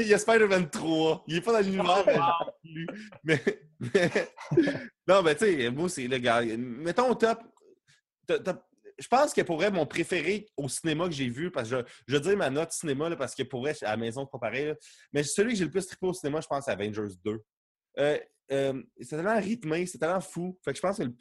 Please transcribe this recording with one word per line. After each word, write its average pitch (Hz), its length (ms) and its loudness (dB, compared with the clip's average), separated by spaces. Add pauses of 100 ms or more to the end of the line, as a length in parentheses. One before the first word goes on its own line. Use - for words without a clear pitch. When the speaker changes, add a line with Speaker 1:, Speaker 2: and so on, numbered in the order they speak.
Speaker 1:
il 220 60 0
y 202 60 8
a 196 40 4
Spider-Man 196 520 4
trois. 160 580 0
Il 160 100 -2
est 170 40 -2
pas 233 120 2
dans 220 140 4
l'univers, 190 400 2
Speaker 2:
Oh, 170 440 2 (720)
Speaker 1:
mais, 151 160 4 (400)
mais, 127 140 -6
mais... 175 180 4 (960)
Non, 190 160 8
mais 156 120 6
tu 220 100 2
sais, 139 260 4
moi, 165 180 -2
c'est 135 180 -6
le 131 100 0
gars. 120 240 4 (160)
Mettons 151 520 -2
au 226 60 2
top, 226 240 2 (880)
top, 151 160 0
top, 170 200 -6 (360)
je 135 80 -16
pense 285 260 4
que 202 80 2
pour 165 160 0
vrai, 202 140 2
mon 170 140 2
préféré 175 600 -2 (120)
au 143 100 -4
cinéma 160 380 -2
que 175 80 -2
j'ai 135 160 -2
vu, 151 220 -6
parce 117 180 -4
que 127 80 -2
je, 120 60 -2 (240)
je 123 80 0
veux 147 60 4
dire 190 160 2
ma 165 120 2
note 156 220 -2
cinéma, 151 380 -4
là, 165 60 -4
parce 127 180 -6
que 131 100 -4
pour 120 180 -8
vrai, 147 200 -2
à 104 100 -2
la 110 60 -2
maison, 117 280 -6
c'est - 60 -18
pas 123 80 -12
pareil, 120 280 -4
là. 151 80 -6 (380)
Mais 143 100 2
celui 208 300 0
que 196 60 0
j'ai 180 60 2
le 143 60 -4
plus 190 160 -2
trippé - 180 -8
au 180 80 0
cinéma, 147 280 -4
je - 60 -12
pense, 139 180 -4
c'est 120 60 -2
Avengers 104 520 -4
deux. 107 180 -4 (560)
Euh, 143 200 2 (340)
euh, 135 320 -2 (160)
c'est - 160 -10
tellement 202 240 0
rythmé, 180 460 -2
c'est 175 120 -10
tellement 175 240 0
fou. 180 420 -8
Fait 143 80 -2
que 135 60 -4
je - 40 -14
pense 196 160 0
que 196 60 -2
le, 120 180 -4